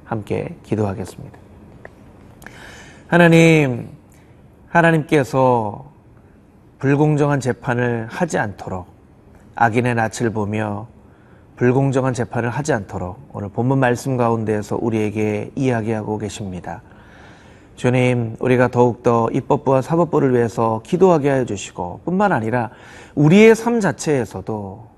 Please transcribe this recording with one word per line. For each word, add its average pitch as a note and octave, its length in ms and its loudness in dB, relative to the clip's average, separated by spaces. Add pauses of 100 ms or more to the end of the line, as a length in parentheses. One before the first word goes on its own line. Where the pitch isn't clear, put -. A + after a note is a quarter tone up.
함께 G2+ 600 -8
기도하겠습니다. G2+ 760 -8 (1700)
하나님, E3 800 4 (800)
하나님께서 C3 1200 2 (920)
불공정한 C#3+ 640 2
재판을 A#2+ 680 -2
하지 F3 280 -2
않도록, G2 500 -8 (680)
악인의 A#2 420 0
낯을 A2+ 380 -2
보며 G#2+ 540 -6 (680)
불공정한 C3 560 2
재판을 A#2 360 -4
하지 C#3 220 -4
않도록 G2 480 -6 (140)
오늘 G2+ 160 -8
본문 C3 300 0
말씀 B2+ 360 0
가운데에서 A2+ 640 -2
우리에게 G#2+ 760 -4
이야기하고 A2 600 -2
계십니다. F#2+ 640 -10 (920)
주님, B2 640 0
우리가 B2 300 4
더욱더 A#2+ 640 2
입법부와 C3+ 480 0
사법부를 D3+ 520 0
위해서 A2+ 520 0
기도하게 E3+ 440 2
하여 C3 160 0
주시고 - 600 -10
뿐만 F#3+ 260 0
아니라 A2+ 380 -2 (440)
우리의 G3+ 420 6
삶 A#3 260 -2
자체에서도 A2 1040 -4 (100)